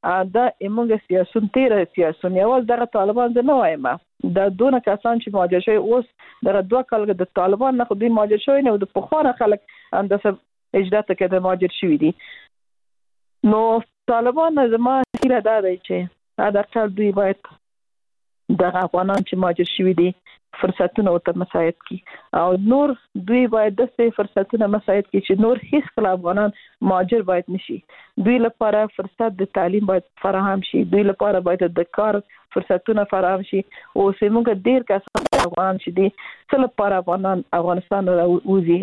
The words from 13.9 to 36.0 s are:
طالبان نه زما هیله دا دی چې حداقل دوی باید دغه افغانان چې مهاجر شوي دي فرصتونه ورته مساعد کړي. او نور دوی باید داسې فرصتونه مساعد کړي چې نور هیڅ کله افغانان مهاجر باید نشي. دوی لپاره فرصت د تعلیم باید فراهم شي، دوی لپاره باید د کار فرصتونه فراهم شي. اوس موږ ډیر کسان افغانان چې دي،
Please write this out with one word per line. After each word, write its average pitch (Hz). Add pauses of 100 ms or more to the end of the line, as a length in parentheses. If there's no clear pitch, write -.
طالبان 247
نه 269
زما 233
هیله 247
دا 214
دی 185
چې 180 (320)
حداقل 208
دوی 208
باید 196 (1120)
دغه 185
افغانان 185
چې 190
مهاجر 180
شوي 185
دي 175 (460)
فرصتونه 190
ورته 170
مساعد 170
کړي. - (340)
او 180 (140)
نور 277 (220)
دوی 226
باید 214
داسې 233
فرصتونه 208
مساعد 202
کړي -
چې 196
نور 226
هیڅ -
کله 214
افغانان 208 (300)
مهاجر 185
باید 185
نشي. 185 (420)
دوی 226
لپاره 214 (120)
فرصت 190
د 190
تعلیم 202
باید 185 (180)
فراهم 196
شي، -
دوی 190
لپاره 196
باید 180
د 170
کار 208 (320)
فرصتونه 202
فراهم 190
شي. 190 (300)
اوس 196
موږ 226 (180)
ډیر 254
کسان - (140)
افغانان 180
چې -
دي، 185 (440)